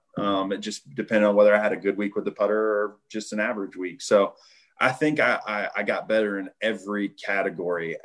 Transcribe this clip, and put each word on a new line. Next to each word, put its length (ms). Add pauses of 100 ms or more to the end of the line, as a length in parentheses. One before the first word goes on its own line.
(180)
Um, 340
it 60
just 360
depended 360
on 80
whether 180
I 80
had 80
a 60
good 180
week 220
with 80
the 80
putter 260
or 380 (100)
just 240
an 80
average 380
week. 240
So 340 (420)
I 140
think 300
I, 260
I, 300
I 60
got 260
better 280
in 120 (120)
every 460
category 960